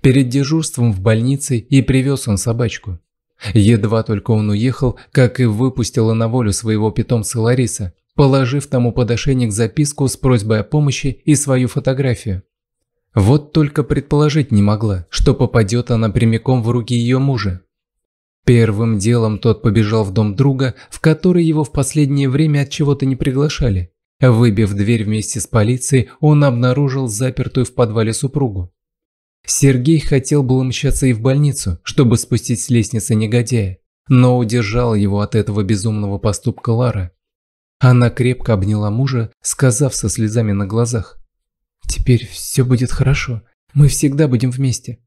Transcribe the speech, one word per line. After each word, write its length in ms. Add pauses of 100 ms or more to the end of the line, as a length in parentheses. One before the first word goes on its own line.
Перед 280
дежурством 640
в 80
больнице 580
и 240
привез 460
он 100
собачку. 640 (540)
Едва 500
только 280
он 180
уехал, 500 (120)
как 280
и 60
выпустила 680
на 140
волю 240
своего 400
питомца 480
Лариса, 540 (220)
положив 520
тому 240
под 200
ошейник 400
записку 560
с 100
просьбой 420
о 40
помощи 440
и 280
свою 320
фотографию. 760 (720)
Вот 380
только 300
предположить 680
не 100
могла, 480
что 240
попадет 580
она 180
прямиком 540
в 60
руки 240
ее 260
мужа. 420 (840)
Первым 520
делом 420
тот 220
побежал 420
в 80
дом 240
друга, 400 (140)
в 100
который 460
его 180
в 80
последнее 560
время 340
от 80
чего-то 360
не 100
приглашали. 760 (280)
Выбив 540
дверь 320
вместе 340
с 80
полицией, 600 (100)
он 240
обнаружил 640
запертую 580
в 80
подвале 400
супругу. 600 (720)
Сергей 540
хотел 440
было 200
мчаться 440
и 60
в 80
больницу, 640
чтобы 340
спустить 440
с 80
лестницы 460
негодяя, 640 (280)
но 300
удержала 560
его 280
от 140
этого 280
безумного 540
поступка 520
Лара. 420 (680)
Она 300
крепко 440
обняла 360
мужа, 420 (100)
сказав 540
со 140
слезами 440
на 120
глазах: 520 (720)
"Теперь 400
все 380
будет 260
хорошо, 500 (320)
мы 160
всегда 400
будем 220
вместе. 560